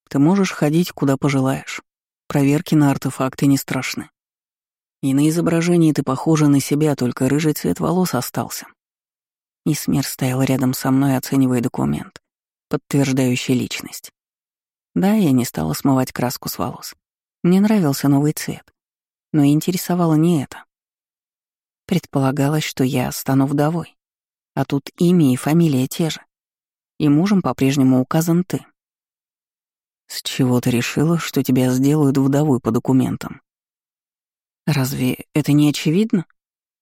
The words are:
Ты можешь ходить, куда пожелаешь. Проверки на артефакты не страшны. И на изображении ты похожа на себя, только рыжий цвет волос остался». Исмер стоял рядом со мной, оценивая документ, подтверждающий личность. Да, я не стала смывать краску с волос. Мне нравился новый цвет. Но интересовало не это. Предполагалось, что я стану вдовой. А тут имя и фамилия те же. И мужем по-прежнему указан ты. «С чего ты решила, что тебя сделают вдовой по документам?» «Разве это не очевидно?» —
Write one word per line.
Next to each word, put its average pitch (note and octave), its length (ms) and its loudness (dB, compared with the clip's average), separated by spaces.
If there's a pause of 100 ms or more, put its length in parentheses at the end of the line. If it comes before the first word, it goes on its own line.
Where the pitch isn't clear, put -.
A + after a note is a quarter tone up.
(100)
Ты - 80 -2
можешь F#3 320 4
ходить, D#3+ 400 0
куда C#3 260 -2
пожелаешь. C3+ 640 -4 (460)
Проверки C#3+ 480 0
на D3 160 4
артефакты C3+ 560 -4
не C#3 100 4
страшны. - 540 -6 (920)
И C3+ 120 0
на C#3+ 140 4
изображении E3 640 2
ты C#3 100 -2
похожа D3+ 460 2
на C#3+ 120 4
себя, D3 360 0
только B2 320 -2
рыжий D3+ 240 0
цвет F3 260 -4
волос F3 360 0
остался». - 520 -8 (960)
Исмер D3 400 -2
стоял C3 380 -4
рядом B2+ 320 0
со - 160 -4
мной, C3+ 260 2
оценивая B2+ 440 0
документ, C3+ 600 -6 (480)
подтверждающий C3+ 840 0
личность. - 560 -6 (840)
Да, F#3 180 2
я G3+ 180 4
не B2+ 140 4
стала D#2+ 300 -6
смывать C3 380 0
краску - 360 -6
с - 100 -12
волос. - 360 -8 (500)
Мне F3+ 160 4
нравился G3 480 2
новый D3 240 2
цвет. - 320 -10 (680)
Но D3+ 120 4
интересовало E3+ 720 0
не D#3 280 2
это. - 220 -14 (1200)
Предполагалось, C#3+ 800 -2
что - 180 -4
я C3 300 -2
стану C3+ 340 0
вдовой. D#3 500 -2 (580)
А C#3 100 -2
тут - 340 -6
имя F3 340 4
и B2+ 40 0
фамилия D3 500 2
те D#3+ 240 -4
же. - 100 -12 (800)
И D3+ 100 0
мужем F3+ 340 2
по-прежнему C3 580 2
указан E3 420 0
ты. - 240 -6 (1400)
«С - 120 -12
чего B2 380 0
ты B2 100 -2
решила, C#3+ 480 0
что - 260 -4
тебя B2+ 260 2
сделают C#3 480 2
вдовой C#3 400 2
по A2+ 140 -2
документам?» B2 720 -2 (1200)
«Разве C3+ 580 -2 (100)
это D3 180 0
не D3 180 4
очевидно?» — F3 560 0 (560)